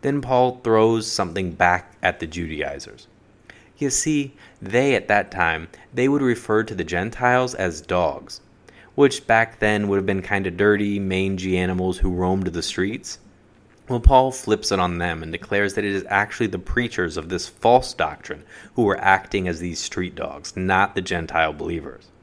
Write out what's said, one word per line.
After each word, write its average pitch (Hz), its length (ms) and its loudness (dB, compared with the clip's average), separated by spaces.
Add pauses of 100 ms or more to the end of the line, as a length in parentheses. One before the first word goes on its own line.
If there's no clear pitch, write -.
Then 143 180 -2
Paul 127 440 2
throws 113 460 4
something 92 420 -4
back 87 500 0
at 90 180 0
the 85 80 -8
Judaizers. 76 800 -10 (680)
You 139 140 -4
see, 143 420 -2 (280)
they 120 340 2
at 98 140 -2
that 104 220 2
time, 82 360 -2 (260)
they 127 160 2
would 143 140 2
refer 113 400 0
to 107 120 -8
the 90 80 -4
Gentiles 123 680 0
as 85 280 -4
dogs, 82 600 -4 (540)
which 139 320 4
back 113 320 2
then 104 280 2
would 98 100 2
have 98 100 0
been 95 160 -2
kinda 98 260 -2
dirty, 101 500 2
mangy 95 560 0
animals 90 440 0
who 92 120 2
roamed 90 360 0
the 82 160 -4
streets. - 560 -4 (680)
Well, 123 120 -2
Paul 131 320 6
flips - 400 -2
it 95 80 2
on 87 180 0
them 85 240 -4
and 80 100 -10
declares 101 440 -2
that 104 100 -2
it 101 80 -2
is 95 160 -2
actually 104 380 0
the 92 120 -4
preachers 92 560 -4
of 82 140 -8
this 90 180 -6
false 123 460 2
doctrine - 500 -6 (320)
who 123 80 2
were 98 160 2
acting 95 480 2
as 82 120 -4
these 85 200 -6
street - 360 -6
dogs, 76 420 -10
not 95 380 2
the 98 60 -2
Gentile 82 520 -2
believers. 76 540 -8 (160)